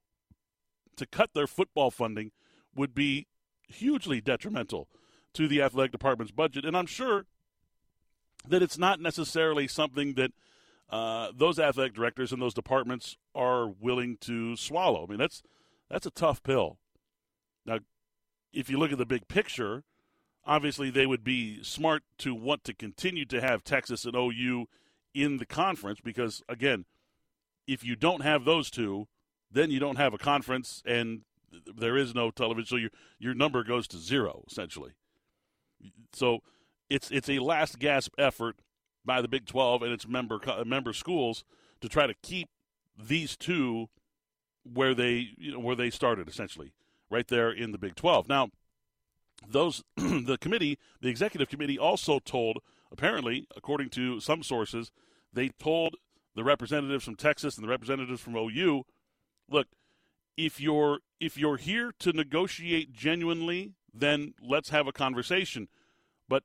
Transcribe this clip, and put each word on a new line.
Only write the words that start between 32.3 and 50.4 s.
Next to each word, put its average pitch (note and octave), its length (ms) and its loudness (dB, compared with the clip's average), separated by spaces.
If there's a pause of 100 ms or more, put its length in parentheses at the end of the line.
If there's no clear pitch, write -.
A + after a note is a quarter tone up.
television. A2+ 360 -2
So B2+ 100 -2
your, A2+ 140 -2 (280)
your B2 160 -4
number C3 300 2
goes A#2 240 -2
to F2+ 100 -14
zero, G2 480 -2
essentially. D#2+ 460 -12 (1200)
So A#2+ 260 2 (480)
it's, C#3 220 -2
it's C3+ 180 -2
a C#3 120 0
last D3+ 380 0
gasp C#3 400 0
effort A#2+ 380 0 (480)
by B2+ 160 2
the A#2+ 80 -2
Big A2+ 180 -2
Twelve B2 360 2
and A#2+ 100 -2
its A2 160 -6
member A2+ 300 -2
co-, A#2 260 -4
member A#2+ 280 -2
schools C3 520 -2 (360)
to A#2+ 80 -8
try D3 180 4
to A2+ 160 -4
keep F3+ 260 -8 (500)
these C#3+ 380 -2
two B2+ 520 0 (760)
where C3 300 2
they, A#2+ 420 2
you C#3+ 160 -10
know, B2 80 -8
where A#2+ 160 0
they A#2+ 140 0
started, A2 380 0
essentially, E2 440 -12 (380)
right A#2 180 0
there A#2 220 4
in A2+ 220 -6
the G2+ 60 -8
Big F#2 160 -6
Twelve. D3 340 4
Now, C3+ 200 2 (960)
those, C#3+ 440 2
<clears throat> - 60 -14
the C#3 420 0
committee, D#3+ 400 0 (220)